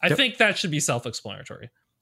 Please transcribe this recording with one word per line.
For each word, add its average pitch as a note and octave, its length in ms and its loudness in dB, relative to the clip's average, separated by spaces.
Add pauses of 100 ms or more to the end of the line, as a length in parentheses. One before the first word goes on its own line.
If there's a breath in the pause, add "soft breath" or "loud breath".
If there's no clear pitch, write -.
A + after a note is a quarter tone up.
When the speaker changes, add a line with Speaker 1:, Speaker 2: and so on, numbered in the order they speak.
Speaker 1:
I - 60 2
Speaker 2:
Yep. D3 100 4
Speaker 1:
think B3+ 200 2
that G#3 200 4
should F3 140 -2
be D3 80 0
self-explanatory. A#2 880 -4 (320)